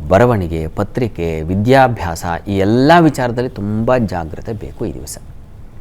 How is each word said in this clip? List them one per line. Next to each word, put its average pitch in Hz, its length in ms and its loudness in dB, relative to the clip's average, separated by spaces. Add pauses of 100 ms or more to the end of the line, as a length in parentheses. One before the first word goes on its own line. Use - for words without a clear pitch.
ಬರವಣಿಗೆ, 92 580 2
ಪತ್ರಿಕೆ, 85 760 -4
ವಿದ್ಯಾಭ್ಯಾಸ, 101 840 2 (240)
ಈ 98 100 0
ಎಲ್ಲ 120 420 4
ವಿಚಾರದಲ್ಲಿ 127 500 0
ತುಂಬ 107 460 0
ಜಾಗ್ರತೆ 92 560 -4
ಬೇಕು - 340 -8
ಈ 73 80 -6
ದಿವಸ. 64 240 -12 (640)